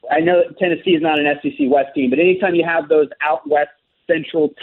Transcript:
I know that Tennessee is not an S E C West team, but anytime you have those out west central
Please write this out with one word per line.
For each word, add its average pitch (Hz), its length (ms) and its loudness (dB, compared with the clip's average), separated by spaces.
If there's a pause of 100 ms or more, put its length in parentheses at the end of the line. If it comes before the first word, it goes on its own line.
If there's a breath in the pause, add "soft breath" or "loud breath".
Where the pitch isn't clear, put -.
I 151 120 0
know 175 200 2
that 170 160 -4
Tennessee 180 340 -2
is 156 100 2
not 156 180 0
an 147 80 0
S 147 160 0
E 143 140 -4
C 139 100 0
West 135 260 2
team, 131 160 0
but 131 80 0
anytime 185 380 2
you 170 100 0
have 165 240 -4
those 151 200 2 (120)
out 151 260 -4
west 147 220 0 (400)
central 160 400 0 (140)